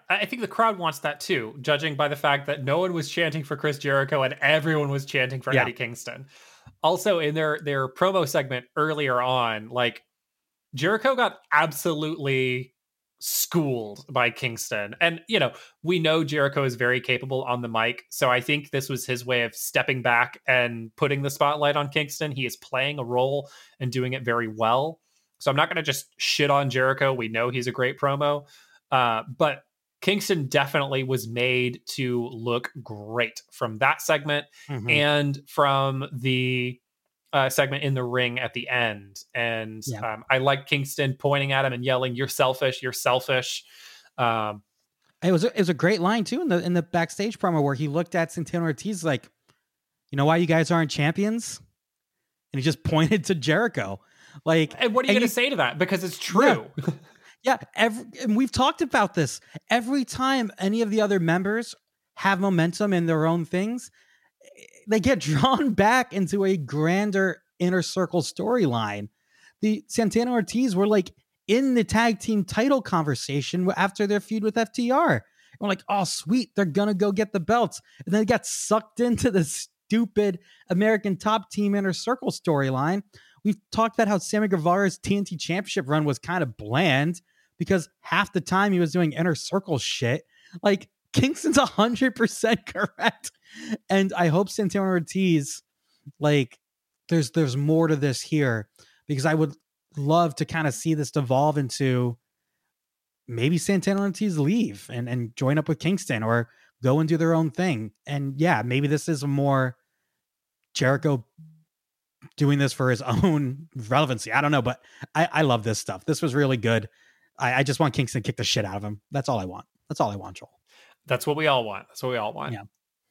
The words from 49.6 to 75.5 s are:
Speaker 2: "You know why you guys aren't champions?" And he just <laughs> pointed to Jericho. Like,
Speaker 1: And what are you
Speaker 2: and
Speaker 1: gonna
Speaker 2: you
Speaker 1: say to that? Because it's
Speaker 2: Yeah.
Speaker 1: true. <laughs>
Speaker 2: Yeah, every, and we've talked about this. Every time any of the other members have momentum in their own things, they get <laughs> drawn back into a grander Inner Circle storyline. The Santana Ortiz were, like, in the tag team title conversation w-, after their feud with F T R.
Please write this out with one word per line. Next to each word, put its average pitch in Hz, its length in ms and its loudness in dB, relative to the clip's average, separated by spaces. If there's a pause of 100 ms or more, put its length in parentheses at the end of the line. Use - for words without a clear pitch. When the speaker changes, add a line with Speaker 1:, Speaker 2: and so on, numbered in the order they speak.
Speaker 2:
"You 139 60 -4
know 139 80 2
why 160 120 4
you 175 80 2
guys 160 240 2
aren't 165 220 2
champions?" 202 680 -2 (920)
And 139 80 -4
he 127 40 -2
just 151 200 0
<laughs> - 0 -
pointed 165 420 2
to 190 100 0
Jericho. 143 640 -2 (460)
Like, 160 320 2
Speaker 1:
And 233 160 0
what 254 120 2
are - 20 2
you 302 40 4
Speaker 2:
and 302 40 4
Speaker 1:
gonna 247 80 4
Speaker 2:
you 240 60 2
Speaker 1:
say 254 200 0
to 277 60 -2
that? 147 240 0
Because 185 240 4
it's 170 140 -6
Speaker 2:
Yeah. 247 380 4
Speaker 1:
true. - 220 -6
<laughs> 147 160 -2 (500)
Speaker 2:
Yeah, 254 140 4 (180)
every, 220 300 0 (160)
and 214 160 0
we've 262 140 2
talked 269 300 0
about 254 340 2
this. 151 260 -2 (280)
Every 247 360 0
time 262 540 -2
any 208 220 0
of 220 100 0
the 220 100 2
other 202 180 2
members 190 560 0 (400)
have 196 240 2
momentum 190 540 2
in 170 120 2
their 160 200 2
own 170 200 2
things, 214 460 -6 (960)
they 214 120 4
get 247 200 4
<laughs> - 0 -
drawn 208 540 2
back 233 400 4
into 196 320 0
a 190 120 4
grander 180 840 0 (180)
Inner 180 220 2
Circle 175 400 0
storyline. 120 880 -2 (520)
The 214 260 0
Santana 233 440 0
Ortiz 233 440 0
were, 202 120 4
like, 208 240 2 (360)
in 254 260 2
the 233 100 4
tag 226 360 2
team 208 260 0
title 262 360 2
conversation 147 840 -2
w-, 185 120 2
after 196 300 0
their 202 140 0
feud 220 220 -4
with 214 140 -2
F 226 140 0
T 247 200 -2
R. 262 340 2 (340)